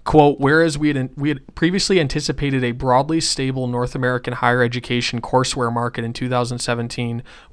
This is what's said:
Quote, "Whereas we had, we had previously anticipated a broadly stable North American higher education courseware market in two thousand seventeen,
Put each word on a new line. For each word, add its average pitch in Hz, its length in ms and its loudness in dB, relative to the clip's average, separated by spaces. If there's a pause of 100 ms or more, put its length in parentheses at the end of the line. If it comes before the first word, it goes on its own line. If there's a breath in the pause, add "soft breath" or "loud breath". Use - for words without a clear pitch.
Quote, 147 360 6
"Whereas 151 380 4
we 151 100 0
had, 131 260 -2
we 143 140 -4
had 139 260 -6
previously 180 460 2
anticipated 139 640 -2
a 120 80 0
broadly 135 480 2
stable 131 460 -2
North 123 280 -4
American 123 400 -2
higher 123 280 2
education 120 580 -2
courseware 127 520 0
market 120 320 -4
in 117 100 -6
two 123 160 -6
thousand 123 300 -2
seventeen, 117 600 -4 (300 loud breath)